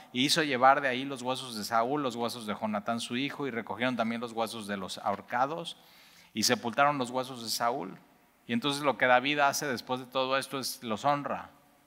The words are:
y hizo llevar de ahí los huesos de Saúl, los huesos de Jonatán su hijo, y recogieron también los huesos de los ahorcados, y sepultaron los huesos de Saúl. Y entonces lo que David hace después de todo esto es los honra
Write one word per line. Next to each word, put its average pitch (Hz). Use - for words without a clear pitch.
y 123
hizo 160
llevar 139
de 143
ahí 127
los 135
huesos 127
de 104
Saúl, 117
los 120
huesos 117
de 104
Jonatán 107
su 120
hijo, 139
y 127
recogieron 117
también 117
los 117
huesos 110
de 101
los 92
ahorcados, 131
y 107
sepultaron 123
los 123
huesos 127
de 113
Saúl. 123
Y 120
entonces 143
lo 135
que 131
David 127
hace 143
después 127
de 131
todo 131
esto 131
es -
los 110
honra 135